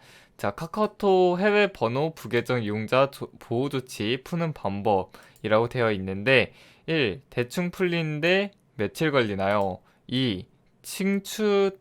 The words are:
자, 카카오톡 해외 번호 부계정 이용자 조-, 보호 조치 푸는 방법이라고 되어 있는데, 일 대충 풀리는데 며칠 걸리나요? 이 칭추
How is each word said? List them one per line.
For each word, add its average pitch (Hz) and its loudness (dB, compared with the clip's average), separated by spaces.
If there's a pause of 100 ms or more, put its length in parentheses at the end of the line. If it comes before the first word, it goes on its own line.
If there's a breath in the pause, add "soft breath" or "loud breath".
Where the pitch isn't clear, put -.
(380 soft breath)
자, 202 -2
카카오톡 185 2
해외 208 4
번호 135 -2
부계정 117 -2
이용자 110 0
조-, - -12
보호 127 -2
조치 127 -4
푸는 165 -4
방법이라고 104 -2
되어 117 0
있는데, 98 0 (340 soft breath)
일 139 -2
대충 170 -4
풀리는데 170 0 (240)
며칠 131 -2
걸리나요? 101 0 (260 soft breath)
이 120 -2 (340)
칭추 196 -2